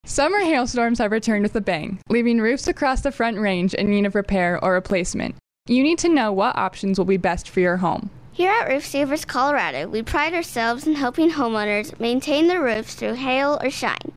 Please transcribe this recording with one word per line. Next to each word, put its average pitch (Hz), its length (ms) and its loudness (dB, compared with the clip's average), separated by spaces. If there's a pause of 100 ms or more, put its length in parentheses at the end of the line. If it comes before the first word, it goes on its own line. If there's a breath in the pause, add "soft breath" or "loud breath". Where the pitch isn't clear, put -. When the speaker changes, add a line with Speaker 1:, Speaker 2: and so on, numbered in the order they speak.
Speaker 1:
Summer 320 340 0
hailstorms 240 580 0
have 208 120 2
returned 220 300 0
with 208 140 0
a 220 60 0
bang, 185 380 -4 (100)
leaving 233 300 4
roofs 233 280 0
across 285 340 0
the 285 100 0
Front 226 280 -2
Range 190 340 0
in 208 160 0
need 202 160 2
of 196 80 -2
repair 185 500 0
or 185 100 2
replacement. 185 600 -2 (320)
You 247 160 4
need 320 160 2
to 349 120 2
know 247 220 4
what 202 240 0
options 190 440 -2
will 180 60 2
be 190 120 2
best 175 320 -2
for - 100 0
your 180 180 4
home. - 340 -2 (200)
Speaker 2:
Here 370 200 0
at 440 160 0
Roof 269 180 -2
Savers 285 400 -2
Colorado, 214 600 0
we 220 160 -4
pride 330 320 -2
ourselves 240 500 -2
in 311 80 2
helping 285 380 2
homeowners 214 680 -2
maintain 277 480 2
their 359 140 2
roofs 220 320 -2
through 220 220 -6
hail 262 480 0
or 269 80 -2
shine. - 460 -6